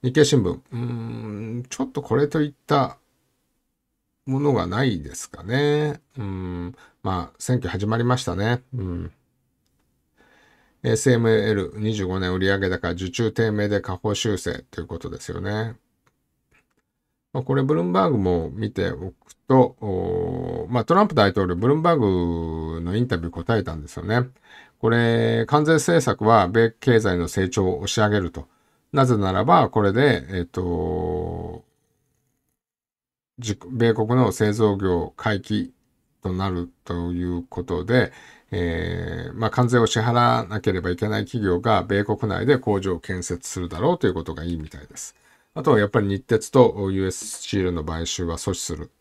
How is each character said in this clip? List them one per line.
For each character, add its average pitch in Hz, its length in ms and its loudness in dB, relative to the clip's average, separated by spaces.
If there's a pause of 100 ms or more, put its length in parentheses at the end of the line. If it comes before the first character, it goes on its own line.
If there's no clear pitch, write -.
日 127 100 0
経 147 120 6
新 135 180 4
聞。 87 120 0
う - 80 -16 (100)
ー 120 60 -8
ん、 113 880 -8
ち - 140 -8
ょ - 20 -2
っ 262 80 -12
と 143 80 -4
こ - 160 -2
れ 147 100 4
と 156 140 -2
い 151 80 0
っ 147 40 -10 (140)
た 143 300 0 (1300)
も 135 160 -2
の 143 140 2
が 92 120 0
な 95 160 -2
い 104 200 0
で 67 120 -14
す - 160 -12
か - 120 -18
ね。 147 580 0 (180)
う 123 40 -8
ん。 90 520 -6 (280)
ま 92 320 -4
あ、 - 40 -20
選 127 180 -2
挙 117 120 -4
始 101 180 -4
ま 113 120 0
り 120 60 0
ま 123 120 2
し 127 80 -4
た 87 100 -4
ね。 113 280 -2 (120)
う 120 80 -6
ん。 87 300 -8 (1700)
エ 127 40 0
ー 117 40 2
エ 113 40 2
ス 131 140 4
エ 120 80 6
ム 117 100 2
エ 107 260 4
ル、 95 220 -2
二 107 160 -2
十 101 140 -2
五 92 120 -2
年 92 140 -2
売 92 80 0
上 95 300 2
高、 90 220 -4
受 90 180 -6
注 113 200 -2
低 113 200 0
迷 104 180 0
で 101 140 0
下 92 140 -6
方 104 180 -4
修 101 240 -2
正 - 320 -8
と - 100 -10
い 80 40 -6
う - 20 -16
こ - 120 -10
と 82 120 -10
で 80 100 -12
す - 100 -14
よ 87 120 -8
ね。 107 340 -6 (1600)
ま 139 80 -4
あ、 127 40 -6
こ 139 100 -2
れ、 135 80 2
ブ 139 120 2
ル 170 80 2
ー - 20 0
ム 180 80 -2
バ 185 160 4
ー - 20 2
グ 123 80 2
も 87 320 0
見 104 220 -6
て 90 180 -2
お 90 220 -10
く - 240 -20 (120)
と、 131 320 6
お 87 880 -4
ー、 104 40 -6
ま 123 80 2
あ、 107 40 0
ト 170 100 4
ラ 202 100 6
ン 202 40 -2
プ 160 60 -6
大 101 160 6
統 95 160 0
領、 90 100 -2
ブ 107 120 2
ル 139 60 6
ー - 20 0
ム 160 60 -2
バ 170 140 4
ー 82 840 0
グ - 20 -6
の 87 160 -4
イ 113 40 0
ン 123 60 0
タ 98 120 -2
ビ 82 80 -6
ュ - 20 -4
ー - 20 -6
答 95 280 -2
え 98 40 -2
た 82 120 -6
ん 78 80 -10
で 73 60 -14
す - 100 -14
よ 82 60 -10
ね。 120 240 0 (520)
こ 113 100 2
れ、 117 560 2
関 151 180 4
税 160 100 4
政 156 300 2
策 107 200 -2
は 107 240 6
米 113 240 4
経 120 260 4
済 101 180 2
の 85 120 -2
成 95 200 0
長 92 180 0
を 90 120 0
押 98 80 -8
し - 140 -2
上 107 100 4
げ 104 100 2
る 85 120 -4
と。 - 160 -12 (440)
な 135 140 4
ぜ 123 100 4
な 98 160 0
ら 98 120 2
ば、 151 260 4
こ 110 120 2
れ 98 100 4
で、 110 380 2
え 92 100 -4
っ 87 40 -2
と、 85 1200 -4 (1700)
じ-、 110 180 -4 (140)
米 117 240 2
国 110 140 0
の 120 240 4
製 104 200 0
造 107 240 2
業 90 400 0
回 107 240 -2
帰 101 320 -4 (480)
と 95 120 -4
な 95 180 -2
る 87 180 -4 (160)
と 87 280 -4
い 90 120 -4
う 87 240 -4
こ - 140 -8
と 90 220 -4
で、 117 280 2 (380)
え 85 800 -4
ー、 - 40 -14
ま 113 120 -2
あ、 107 40 0
関 123 180 2
税 123 100 4
を 113 80 6
支 110 140 2
払 117 120 2
わ 120 360 4
な 101 120 -6
け 98 120 0
れ 92 80 0
ば 90 100 -4
い 90 60 -2
け 104 120 -4
な 107 120 -2
い 104 60 -4
企 107 200 -4
業 90 140 2
が 104 240 2
米 101 200 2
国 110 240 -2
内 92 160 -2
で 135 140 4
工 104 220 0
場 92 160 -2
を 82 40 -8
建 90 220 -6
設 - 260 -8
す - 120 -8
る 87 80 -4
だ 82 100 -10
ろ 135 140 2
う 180 60 -2
と - 100 2
い - 20 4
う 85 40 -2
こ 82 100 -6
と 85 100 -8
が 76 80 -10
い 85 120 -4
い - 40 -6
み 78 100 -10
た 73 140 -18
い 71 60 -20
で - 80 -20
す。 - 180 -16 (400)
あ 156 80 -8
と 143 80 2
は 117 80 6
や 104 80 4
っ 101 40 -4
ぱ 117 100 2
り 101 80 0
日 98 120 -2
鉄 - 300 -2
と 107 400 4
ユ 95 140 -2
ー - 20 0
エ 95 60 -2
ス - 300 -12
シ - 160 -4
ー 95 40 2
ル 90 100 0
の 80 120 -4
買 82 220 -4
収 - 180 -6
は 82 120 -4
阻 - 140 -4
止 92 40 -2
す - 200 -8
る。 80 160 -14 (100)